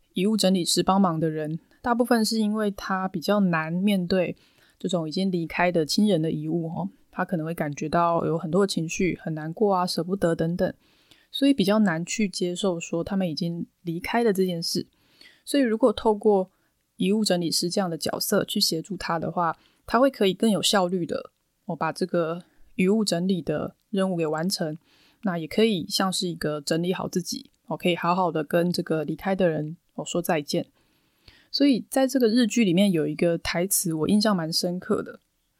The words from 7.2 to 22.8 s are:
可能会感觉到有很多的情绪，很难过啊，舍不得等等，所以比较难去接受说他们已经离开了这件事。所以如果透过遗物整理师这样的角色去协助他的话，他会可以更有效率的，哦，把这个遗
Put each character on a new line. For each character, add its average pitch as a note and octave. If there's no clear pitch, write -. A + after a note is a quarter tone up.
可 F3+
能 D#3
会 E3
感 D3+
觉 D#3
到 E3+
有 D#3
很 D#3+
多 G3
的 -
情 E3
绪， F3+
很 D#3+
难 D#3
过 G3+
啊， F3+
舍 F3
不 F3+
得 E3+
等 E3
等， F#3
所 -
以 C#4
比 C4+
较 G3+
难 F3
去 G#3
接 F3+
受 F3+
说 E3+
他 F3+
们 F#3+
已 D#3
经 E3+
离 E3+
开 -
了 A3+
这 F#3+
件 E3+
事。 -
所 -
以 C#4
如 A3+
果 A3+
透 A3
过 G#3
遗 F#3
物 A3
整 F3+
理 E3+
师 -
这 F3
样 F#3
的 E3
角 -
色 -
去 -
协 E3
助 F3
他 E3+
的 E3
话， E3+
他 -
会 C4+
可 G#3+
以 F#3
更 A3
有 F3+
效 F#3+
率 F3+
的， -
哦， F3
把 D#3
这 F#3+
个 E3+
遗 F#3